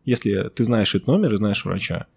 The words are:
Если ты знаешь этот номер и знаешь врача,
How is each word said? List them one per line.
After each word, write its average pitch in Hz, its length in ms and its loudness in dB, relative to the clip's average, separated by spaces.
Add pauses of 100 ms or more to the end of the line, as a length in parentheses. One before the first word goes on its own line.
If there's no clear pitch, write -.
Если 104 440 0
ты - 140 -2
знаешь 110 320 2
этот 92 120 0
номер 160 260 2
и 104 40 0
знаешь 101 280 -2
врача, 92 520 -6